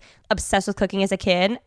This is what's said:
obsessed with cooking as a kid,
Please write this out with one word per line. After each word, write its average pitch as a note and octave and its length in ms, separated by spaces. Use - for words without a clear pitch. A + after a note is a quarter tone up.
obsessed - 380
with G3+ 80
cooking G3 280
as G3 80
a F#3+ 60
kid, F#3+ 500